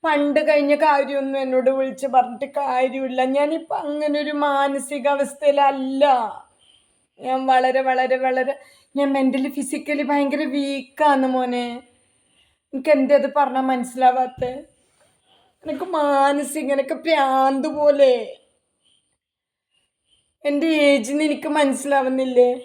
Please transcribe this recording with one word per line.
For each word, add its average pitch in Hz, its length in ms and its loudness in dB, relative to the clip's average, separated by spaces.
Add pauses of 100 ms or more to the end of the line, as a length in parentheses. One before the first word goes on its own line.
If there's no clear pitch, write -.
പണ്ട് 294 420 0
കഴിഞ്ഞ 294 280 4 (100)
കാര്യമൊന്നും 277 580 0
എന്നോട് 254 340 0
വിളിച്ച് 269 380 -4
പറഞ്ഞിട്ട് 247 320 0 (100)
കാര്യമില്ല. 262 640 -2 (160)
ഞാനിപ്പോ 302 380 -2 (100)
അങ്ങനെ 294 380 -4
ഒരു 294 100 -6 (140)
മാനസികാവസ്ഥയിലല്ല. 277 1600 0 (1160)
ഞാൻ 262 200 -4 (120)
വളരെ, 254 360 2
വളരെ, 254 280 0 (100)
വളരെ, 254 280 -2 (440)
ഞാൻ 277 180 2
mentally, 269 400 0
physically 294 540 -4
ഭയങ്കര 285 340 0 (120)
വീക്കാണ് 277 800 0
മോനെ. 247 320 -2 (1040)
എനിക്ക് 277 240 0
എന്തേ 269 240 2
അത് 277 80 -2 (100)
പറഞ്ഞാ 262 240 0 (100)
മനസ്സിലാവാത്തെ? 254 800 -2 (1120)
എനിക്ക് 302 220 -8 (100)
മാനസിക, 285 800 0
എനിക്ക് 277 280 -4
ഭ്രാന്ത് 269 720 2
പോലെ. 285 380 4 (2250)
എൻ്റെ 285 240 0 (180)
ഏജ് 269 260 4
എന്ന് 302 160 0
എനിക്ക് 294 300 -4
മനസ്സിലാവുന്നില്ലേ? 262 880 2 (160)